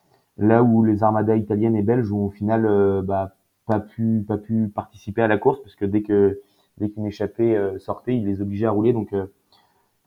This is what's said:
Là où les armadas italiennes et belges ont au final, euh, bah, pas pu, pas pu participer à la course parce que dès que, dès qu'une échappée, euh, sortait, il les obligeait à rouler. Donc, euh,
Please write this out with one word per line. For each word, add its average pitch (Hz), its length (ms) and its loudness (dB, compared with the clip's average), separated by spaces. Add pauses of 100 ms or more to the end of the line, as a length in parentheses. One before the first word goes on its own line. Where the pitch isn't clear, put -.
(380)
Là 110 240 4
où 113 200 4
les 107 200 2
armadas 110 340 2
italiennes 110 400 0
et 104 60 0
belges 113 280 0
ont 101 160 -2
au 98 40 -2
final, 110 340 -2
euh, 98 380 2
bah, 95 320 -4 (320)
pas 107 140 0
pu, 113 460 -2
pas 104 120 -2
pu 110 360 -2
participer - 460 -8
à 113 80 2
la 107 80 2
course 131 260 0
parce - 140 -20
que - 80 -6
dès 101 160 0
que, 101 400 2 (380)
dès 107 100 -4
qu'une 107 160 -8
échappée, 107 500 -2
euh, 98 240 -2
sortait, 120 380 -6
il 110 80 -2
les 98 160 -4
obligeait 101 240 -4
à 110 60 2
rouler. 110 240 2
Donc, 104 180 -4
euh, 98 140 -4 (800)